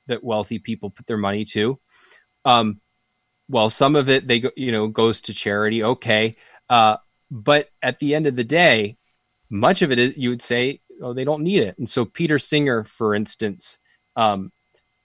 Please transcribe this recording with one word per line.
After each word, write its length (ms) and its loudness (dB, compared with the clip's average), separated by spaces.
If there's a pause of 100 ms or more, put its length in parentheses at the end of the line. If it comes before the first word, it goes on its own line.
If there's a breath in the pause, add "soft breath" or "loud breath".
that 160 -6
wealthy 380 -4
people 300 -10
put 180 -20
their 80 -4
money 300 -2
to, 320 -2 (640 soft breath)
um, 360 2 (680)
well, 200 2
some 280 2
of 120 2
it, 200 2
they 120 2
go, 160 -2
you 160 -4
know, 140 0
goes 360 0
to 120 -12
charity. 480 -2
Okay. 540 0 (340 soft breath)
Uh, 260 6 (340)
but 380 2 (140)
at 160 -4
the 160 0
end 120 0
of 100 0
the 80 -2
day, 520 2 (540)
much 320 2
of 80 0
it 80 2
is, 180 2
you 140 -2
would 120 -6
say, 380 -2 (220)
oh, 100 -8
they 120 -6
don't 180 -2
need 220 2
it. 140 -8
And 100 -8
so 160 -2
Peter 340 -6
Singer, 460 -2
for 300 -4
instance, 640 -8 (380)
um, 360 -2 (520)